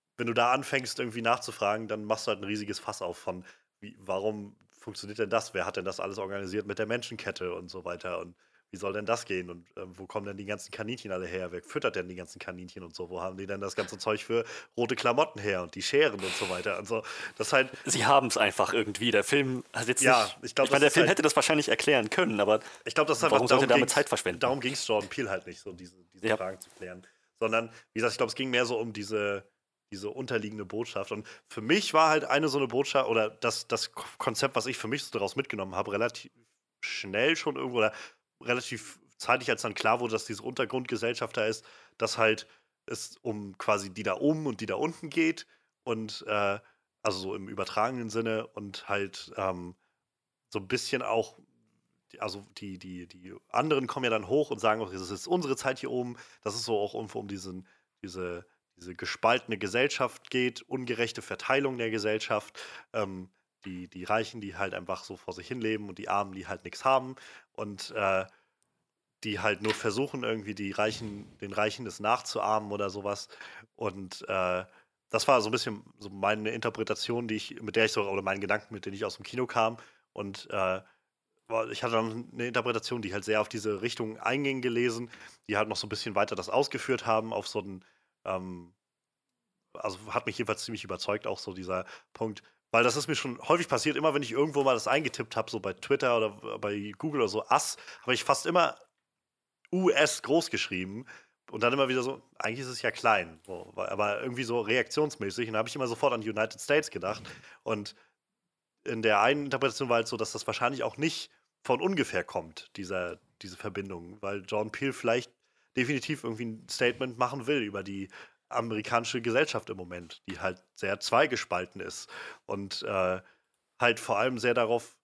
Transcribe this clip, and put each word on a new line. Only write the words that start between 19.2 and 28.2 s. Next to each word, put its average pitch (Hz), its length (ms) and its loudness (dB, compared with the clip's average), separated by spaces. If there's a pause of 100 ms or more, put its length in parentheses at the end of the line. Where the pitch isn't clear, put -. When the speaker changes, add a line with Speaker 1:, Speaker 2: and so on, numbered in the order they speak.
Speaker 2:
Film 131 400 2 (100)
hat 117 140 -2
jetzt 123 140 4
Speaker 1:
Ja, 123 340 6
Speaker 2:
nicht, - 60 -20
Speaker 1:
ich 120 120 -8
glaub, 135 120 6
Speaker 2:
ich 131 40 2
meine, 139 100 8
Speaker 1:
das 147 40 8
Speaker 2:
der 165 60 10
Speaker 1:
ist - 40 2
Speaker 2:
Film 170 80 8
Speaker 1:
halt 156 80 8
Speaker 2:
hätte 147 120 4
das 151 120 6
wahrscheinlich 151 340 6
erklären 117 420 4
können, 113 300 2
aber 107 200 6 (240)
Speaker 1:
Ich - 100 -6
glaub, 151 120 4
das 151 120 2
ist - 60 0
Speaker 2:
warum 135 140 8
Speaker 1:
einfach, 120 100 4
Speaker 2:
sollte 135 180 8
Speaker 1:
darum 127 60 8
Speaker 2:
damit 123 160 6
Speaker 1:
ging's, - 60 4
Speaker 2:
Zeit 143 140 4
verschwenden? 101 320 0
Speaker 1:
darum 135 200 2
ging's 127 260 -2
Jordan 104 240 2
Peele 113 200 -4
halt 95 160 -4
nicht, 87 140 -14
so 98 120 -12
diese, 90 240 -18 (180)
diese 98 140 -4
Speaker 2:
Ja. 110 80 4
Speaker 1:
Fragen 95 240 -4
zu - 100 -16
klären. 90 360 -14 (340)
Sondern, 113 280 0 (240)
wie 110 60 -6
gesagt, 113 140 2
ich - 60 -6
glaub, 120 100 2